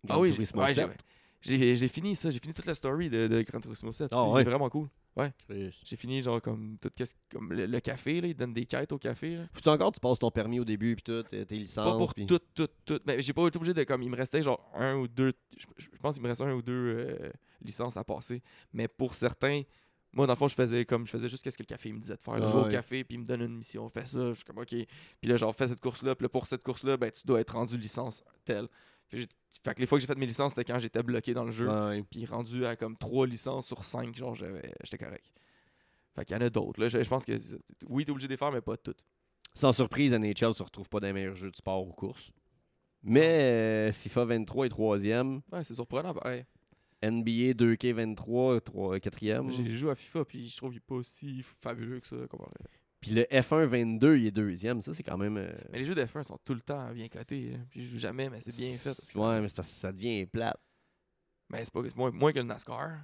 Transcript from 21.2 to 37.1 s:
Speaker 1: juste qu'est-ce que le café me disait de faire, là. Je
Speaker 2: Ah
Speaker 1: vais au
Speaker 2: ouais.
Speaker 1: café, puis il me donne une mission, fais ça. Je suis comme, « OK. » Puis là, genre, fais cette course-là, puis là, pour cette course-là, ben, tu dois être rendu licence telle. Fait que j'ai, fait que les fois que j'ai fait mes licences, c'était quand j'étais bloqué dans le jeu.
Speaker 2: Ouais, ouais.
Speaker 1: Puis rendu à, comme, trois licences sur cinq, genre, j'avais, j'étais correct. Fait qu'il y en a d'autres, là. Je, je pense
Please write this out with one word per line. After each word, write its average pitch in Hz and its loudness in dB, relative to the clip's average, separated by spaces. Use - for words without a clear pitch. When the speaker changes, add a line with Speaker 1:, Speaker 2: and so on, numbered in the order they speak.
Speaker 1:
juste 127 -10
qu'est-ce 131 -6
que 123 -10
le - -12
café - -10
me 110 -8
disait 110 -10
de - -18
faire, 117 -4
là. 110 2
Je 107 4
Speaker 2:
Ah - 4
Speaker 1:
vais 131 8
au 123 6
Speaker 2:
ouais. 107 2
Speaker 1:
café, 127 -2
puis 123 -12
il 120 -8
me 113 -8
donne 120 -2
une 117 -4
mission, 113 -10
fais 113 -10
ça. 127 -2
Je 117 -4
suis - -20
comme, « - -16
OK. » 113 -8
Puis 117 -4
là, 120 6
genre, 110 2
fais 131 2
cette 123 -4
course-là, 131 -2
puis 123 -4
là, 117 0
pour 127 -2
cette 127 -4
course-là, 131 0
ben, 117 0
tu - -12
dois 123 4
être - -2
rendu 120 -2
licence 117 -6
telle. 117 -2
Fait 101 -10
que 123 -4
j'ai, 110 -6
fait - -4
que - -14
les 127 2
fois 143 6
que - 2
j'ai 127 -6
fait 139 -2
mes 135 0
licences, 131 0
c'était 123 -2
quand 123 0
j'étais 113 -2
bloqué 120 0
dans 120 -2
le 117 -4
jeu. 110 0
Speaker 2:
Ouais, 107 0
ouais. 104 -4
Speaker 1:
Puis 117 -10
rendu 117 -4
à, 117 -2
comme, 113 -6
trois 123 2
licences 127 -6
sur - -10
cinq, 120 -6
genre, 123 -8
j'avais, 92 -10
j'étais - -12
correct. - -14
Fait - -6
qu'il 95 -6
y 110 -2
en - 2
a 120 4
d'autres, 107 -2
là. 113 4
Je, 120 4
je 127 0
pense 131 0